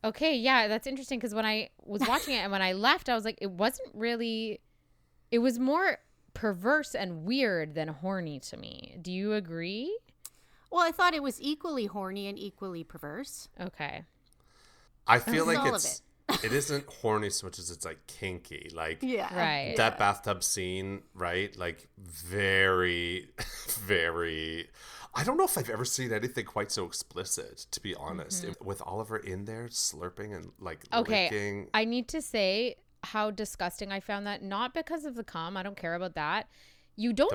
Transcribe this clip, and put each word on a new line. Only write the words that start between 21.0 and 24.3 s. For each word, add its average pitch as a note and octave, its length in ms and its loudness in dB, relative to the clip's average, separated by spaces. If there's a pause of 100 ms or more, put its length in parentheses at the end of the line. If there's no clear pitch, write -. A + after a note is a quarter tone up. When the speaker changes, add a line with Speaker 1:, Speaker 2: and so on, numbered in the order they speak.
Speaker 3:
right? F#2 460 -2
Like, F2 300 -6 (100)
very, F#2 1400 2
<laughs> - 320 -8 (120)
very, E2 880 0 (420)